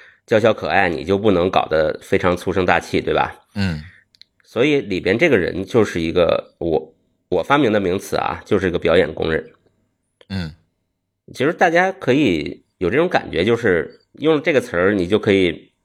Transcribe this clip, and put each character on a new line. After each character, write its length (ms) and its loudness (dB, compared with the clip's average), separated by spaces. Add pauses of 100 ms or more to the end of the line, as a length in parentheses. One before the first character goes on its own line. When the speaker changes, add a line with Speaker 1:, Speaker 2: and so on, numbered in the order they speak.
(260)
Speaker 1:
娇 140 2
小 140 2
可 160 -6
爱， 180 2
你 160 -4
就 140 0
不 140 0
能 180 2
搞 160 0
得 360 0
非 160 -2
常 200 0
粗 160 -6
声 120 0
大 140 2
气， 220 -4
对 120 -4
吧？ 220 -2 (200)
Speaker 2:
嗯。 280 -4 (640)
Speaker 1:
所 180 -2
以 160 2
里 220 -4
边 160 0
这 120 2
个 80 4
人 280 -2
就 180 2
是 160 -4
一 140 -2
个， 460 0
我， 340 -2 (340)
我 160 -2
发 140 0
明 160 2
的 60 2
名 200 -2
词 160 -8
啊， 300 -4
就 120 0
是 120 0
一 20 -4
个 80 -2
表 160 2
演 180 2
工 160 -4
人。 220 -4 (800)
Speaker 2:
嗯。 240 -8 (800)
Speaker 1:
其 100 -6
实 80 0
大 180 2
家 220 2
可 220 -2
以 500 0 (140)
有 120 -2
这 80 -2
种 100 2
感 240 -4
觉， 140 0
就 100 2
是 460 -2 (180)
用 240 2
这 80 0
个 80 4
词 160 -8
儿， 180 2
你 140 0
就 100 2
可 160 2
以 380 0 (140)